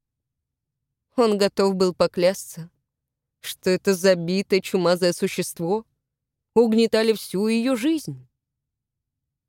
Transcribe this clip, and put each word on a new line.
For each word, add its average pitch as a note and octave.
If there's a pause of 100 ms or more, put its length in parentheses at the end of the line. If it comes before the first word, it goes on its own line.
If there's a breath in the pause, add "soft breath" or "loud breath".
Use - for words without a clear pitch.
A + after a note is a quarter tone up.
(1160)
Он A3
готов G3
был F#3
поклясться, F3 (680)
что -
это F#3
забитое F#3
чумазое F3
существо F#3 (680)
угнетали A3
всю G3
её A#3
жизнь. A3 (1200)